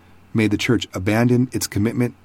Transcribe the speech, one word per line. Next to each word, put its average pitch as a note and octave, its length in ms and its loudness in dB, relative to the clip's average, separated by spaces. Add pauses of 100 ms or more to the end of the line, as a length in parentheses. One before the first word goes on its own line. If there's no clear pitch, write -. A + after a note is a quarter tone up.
(340)
made G#2+ 160 2
the G#2 80 2
church - 340 0
abandon A#2+ 600 2
its G#2+ 140 -4
commitment A#2 480 -2 (100)